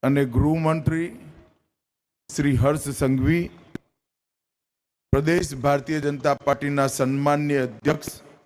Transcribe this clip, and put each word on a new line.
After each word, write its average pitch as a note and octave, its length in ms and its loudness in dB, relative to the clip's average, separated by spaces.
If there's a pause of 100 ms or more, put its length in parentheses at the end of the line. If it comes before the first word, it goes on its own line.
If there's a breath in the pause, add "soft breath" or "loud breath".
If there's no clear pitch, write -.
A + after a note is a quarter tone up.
અને C#3 220 4
ગૃહમંત્રી D#3+ 840 0 (1200)
શ્રી C#3+ 320 0
હર્ષ C#3+ 380 0
સંઘવી, C#3 460 2 (1700)
પ્રદેશ D#3+ 420 0
ભારતીય C#3+ 500 -2
જનતા C#3+ 300 0 (100)
પાર્ટીના C#3 440 0
સન્માનીય C#3+ 720 0
અધ્યક્ષ C#3 480 -2 (340)